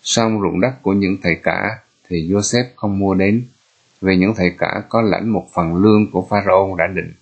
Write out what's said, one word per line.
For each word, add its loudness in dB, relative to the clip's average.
Song 0
ruộng 0
đất 0
của 0
những 0
thầy 0
cả -4
thì -4
Joseph 0
không -4
mua 0
đến, 0
vì 2
những 2
thầy 0
cả -4
có 0
lãnh 0
một -2
phần -2
lương 4
của -4
Pharaoh 2
đã 0
định. -8